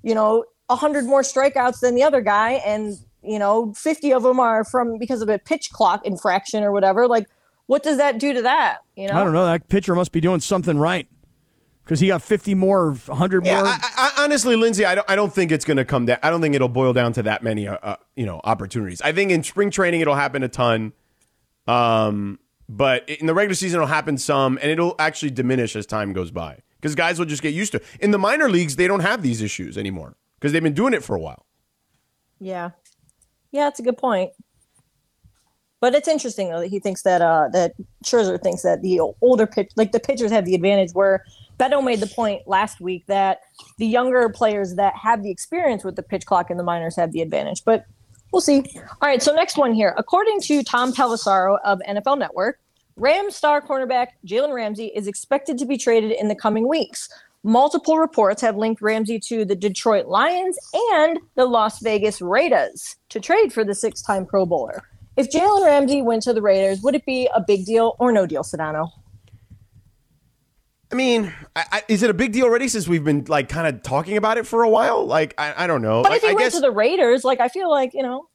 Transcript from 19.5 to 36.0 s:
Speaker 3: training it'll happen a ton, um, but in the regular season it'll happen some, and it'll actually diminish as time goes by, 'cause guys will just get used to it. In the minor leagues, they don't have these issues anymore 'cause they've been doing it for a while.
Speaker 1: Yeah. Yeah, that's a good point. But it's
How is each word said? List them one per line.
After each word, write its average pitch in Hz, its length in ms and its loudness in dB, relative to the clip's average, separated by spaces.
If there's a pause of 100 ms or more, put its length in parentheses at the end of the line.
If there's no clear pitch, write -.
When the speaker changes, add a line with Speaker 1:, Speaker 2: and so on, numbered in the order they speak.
Speaker 3:
training 175 300 0
it'll 147 140 2
happen 139 280 -2
a 127 60 -4
ton, 113 440 0 (760)
um, 110 720 0 (300)
but 127 400 0
in 151 180 -6
the 160 60 0
regular 196 220 0
season 175 220 -4
it'll 156 100 0
happen 151 300 -2
some, 135 440 0
and 147 100 -2
it'll 170 260 -2
actually 156 340 -2
diminish 123 440 -2
as 104 100 -6
time 104 280 -6
goes 90 180 -6
by, 80 280 -10 (220)
'cause 151 140 -6
guys 170 240 -2
will 175 60 -2
just 147 160 -8
get 151 120 -4
used 196 200 -6
to 123 60 -4
it. - 40 -12 (160)
In 208 120 2
the 208 80 2
minor 262 300 2
leagues, 175 280 0
they 180 100 2
don't 196 140 0
have 208 200 0
these 117 200 -2
issues 98 360 -8
anymore 95 380 -8 (260)
'cause 147 100 -2
they've 160 120 0
been 156 100 0
doing 226 200 0
it 160 100 -2
for - 120 -6
a 87 40 -4
while. 78 260 -14 (960)
Speaker 1:
Yeah. 180 320 -8 (800)
Yeah, 285 140 0
that's 285 140 -4
a 240 40 -12
good 240 160 -2
point. 185 320 0 (1500)
But 247 140 2
it's 294 140 2